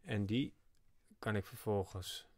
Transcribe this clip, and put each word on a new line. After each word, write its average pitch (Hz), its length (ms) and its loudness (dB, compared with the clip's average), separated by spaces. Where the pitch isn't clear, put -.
En 104 240 0
die 117 280 2
kan 107 160 0
ik 101 100 2
vervolgens - 800 -2